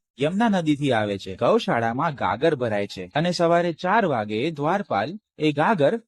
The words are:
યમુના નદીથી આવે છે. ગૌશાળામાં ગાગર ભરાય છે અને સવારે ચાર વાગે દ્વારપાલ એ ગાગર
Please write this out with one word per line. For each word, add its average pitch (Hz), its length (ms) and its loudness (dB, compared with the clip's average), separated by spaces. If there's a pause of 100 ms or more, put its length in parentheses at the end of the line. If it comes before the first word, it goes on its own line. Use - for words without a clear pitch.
(200)
યમુના 190 280 2
નદીથી 151 440 2
આવે 104 260 0
છે. 92 180 -10
ગૌશાળામાં 143 760 0
ગાગર 117 400 0
ભરાય 107 320 -2
છે 92 280 -12
અને 170 180 0
સવારે 170 400 2
ચાર 196 340 0
વાગે 113 440 -2
દ્વારપાલ 151 680 -2 (200)
એ 151 140 0
ગાગર 165 560 2